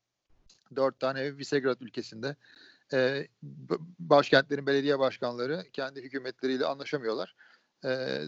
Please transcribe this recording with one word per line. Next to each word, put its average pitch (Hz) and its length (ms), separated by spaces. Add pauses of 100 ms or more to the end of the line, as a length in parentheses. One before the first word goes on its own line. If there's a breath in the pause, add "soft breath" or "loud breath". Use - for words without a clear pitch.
(760)
Dört 135 240
tane 135 380
Visegrad 135 440
ülkesinde, 113 540 (580 soft breath)
e, 135 340 (160)
b-, 139 320 (240)
başkentlerin 143 680
belediye 139 320
başkanları 131 640 (100)
kendi 139 280
hükümetleriyle 131 640
anlaşamıyorlar. 139 680 (500 soft breath)
E, 135 40 (380)